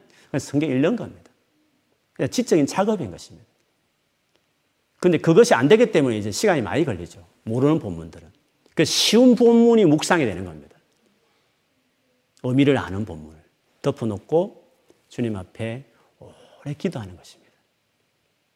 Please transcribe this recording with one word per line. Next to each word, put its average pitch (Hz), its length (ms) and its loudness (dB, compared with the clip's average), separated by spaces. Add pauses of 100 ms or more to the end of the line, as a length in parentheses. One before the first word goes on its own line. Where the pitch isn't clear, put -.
(300)
그냥 143 100 -4
성경 147 300 -4
읽는 143 260 0
겁니다. 90 360 -16 (800)
그냥 143 160 -4
지적인 196 380 0
작업인 190 440 -4
것입니다. - 360 -20 (1500)
근데 165 180 2
그것이 170 360 4
안 123 140 2
되기 226 240 4
때문에 131 260 0
이제 104 140 -6
시간이 175 300 -2
많이 107 240 -2
걸리죠. 90 400 -10 (180)
모르는 135 360 0
본문들은. 82 520 -14 (440)
그 160 100 2
쉬운 240 500 4
본문이 233 500 4
묵상이 156 400 2
되는 95 200 -6
겁니다. 78 280 -20 (1700)
의미를 131 340 2
아는 98 280 -6
본문을 80 360 -18 (400)
덮어놓고 139 840 -4 (400)
주님 117 280 -6
앞에 113 500 -12 (340)
오래 - 580 -18
기도하는 110 380 -10
것입니다. - 360 -20 (1040)